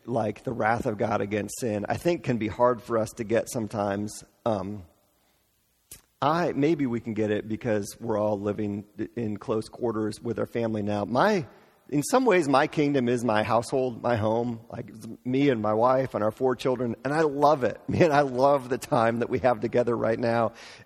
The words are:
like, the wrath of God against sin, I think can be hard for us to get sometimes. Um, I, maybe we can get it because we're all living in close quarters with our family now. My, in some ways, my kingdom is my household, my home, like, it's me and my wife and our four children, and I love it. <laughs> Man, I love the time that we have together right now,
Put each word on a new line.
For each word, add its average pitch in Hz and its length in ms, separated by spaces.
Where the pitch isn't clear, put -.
like, 113 380
the 131 100
wrath 113 320
of 107 120
God 110 220
against 104 400
sin, 104 300
I 113 80
think 170 260
can 123 140
be 107 100
hard 123 340
for 117 160
us 107 200
to 113 80
get 110 240
sometimes. 104 720
Um, 101 380
I, 151 320
maybe 143 320
we 117 160
can 113 120
get 107 160
it 104 200
because 107 500
we're 110 180
all 107 220
living 104 460
in 107 220
close 110 300
quarters 110 540
with 113 180
our 110 80
family 110 360
now. 104 200
My, 151 420
in 143 140
some 208 220
ways, 180 240
my 143 180
kingdom 143 400
is 120 160
my 107 200
household, 120 600
my 117 140
home, 113 420
like, 117 200
it's 110 180
me 135 260
and 117 120
my 107 120
wife 127 420
and 104 80
our 110 80
four 127 240
children, 123 400
and 139 80
I 160 80
love 143 420
it. 101 200
<laughs> - 40
Man, 156 240
I 143 100
love 135 460
the 123 100
time 117 420
that 120 100
we 127 100
have 120 220
together 120 340
right 113 240
now, 117 320